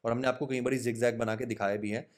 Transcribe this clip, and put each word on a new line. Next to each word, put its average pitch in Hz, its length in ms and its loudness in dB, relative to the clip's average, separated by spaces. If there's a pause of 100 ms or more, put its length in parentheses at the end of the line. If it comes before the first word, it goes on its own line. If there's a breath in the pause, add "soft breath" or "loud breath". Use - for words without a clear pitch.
और 117 60 2
हमने 127 160 0
आपको 127 200 0
कई 131 140 -2
बारी 131 160 2
जिगजैग 117 400 2
बना 110 180 0
के 117 100 -4
दिखाया 101 300 0
भी 104 140 -4
है। 113 280 -4